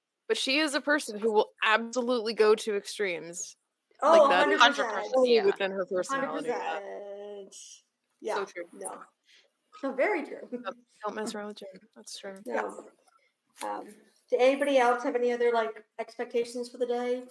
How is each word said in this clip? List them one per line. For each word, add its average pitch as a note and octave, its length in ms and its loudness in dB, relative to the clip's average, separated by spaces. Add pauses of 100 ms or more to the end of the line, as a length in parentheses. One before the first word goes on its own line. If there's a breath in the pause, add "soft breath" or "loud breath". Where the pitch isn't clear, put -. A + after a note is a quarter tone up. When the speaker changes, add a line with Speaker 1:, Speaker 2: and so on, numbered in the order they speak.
(280)
Speaker 1:
But A3 100 0
she C4+ 220 0
is D4+ 160 0
a D4 60 -2
person D4 380 -2
who A3 120 0
will G#3 180 4 (140)
absolutely A#3 720 0
go G#3+ 180 6
to G#3+ 220 -2
extremes. F3 800 -8 (460)
Speaker 2:
Oh, D4+ 260 8
Speaker 1:
Like, - 20 6
that C#4 200 4
is - 100 4
Speaker 2:
a A#3+ 40 8
hundred A#3+ 220 6
percent. A3+ 60 -4
Speaker 3:
Hundred G#3 100 -4
percent, G#3+ 140 -8
Speaker 1:
totally B3+ 200 6
Speaker 3:
yeah. G#3 100 4
Speaker 1:
within G3 260 0
her F#3+ 160 -4
personality. C4+ 640 -2
Speaker 2:
Hundred G#3 80 -4 (880)
percent. - 80 -20 (680)
Yeah. G#3+ 140 -4
Speaker 1:
So G3 100 -4
true. F3 280 -12
Speaker 2:
No. - 260 -14 (840 soft breath)
No, C4 120 -4
very E4 320 0
true. - 260 -14
Speaker 1:
Don't, B3 260 -10 (260)
don't G#3 120 -6
mess G#3+ 180 -8
around G#3 140 -10
with G#3 100 -14
Jim. G3 100 -16 (280)
That's A3+ 240 -16
true. G3 160 -14 (100)
Speaker 2:
No. A3+ 400 -6 (800)
Um, G#2 220 -8 (440)
did A#3+ 100 2
anybody C#4 380 4
else A#3+ 260 4
have C4 120 -2
any A#3+ 160 0
other, A#3+ 200 2
like, A3 320 -2 (140)
expectations A#3+ 720 -6
for B3+ 80 -18
the A#3+ 80 -4
day, B3 460 -4